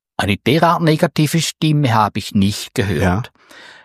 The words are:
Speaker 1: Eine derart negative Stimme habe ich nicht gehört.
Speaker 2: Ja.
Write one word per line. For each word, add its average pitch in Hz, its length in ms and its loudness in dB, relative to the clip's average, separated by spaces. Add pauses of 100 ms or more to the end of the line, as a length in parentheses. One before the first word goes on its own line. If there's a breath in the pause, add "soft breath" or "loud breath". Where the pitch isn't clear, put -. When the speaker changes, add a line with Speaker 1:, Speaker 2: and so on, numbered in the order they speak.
(180)
Speaker 1:
Eine 98 180 0
derart 165 460 0
negative 156 580 0
Stimme 147 540 0
habe 107 240 0
ich - 160 -10
nicht 101 400 -2
gehört. 98 260 -2
Speaker 2:
Ja. 92 220 0 (640 loud breath)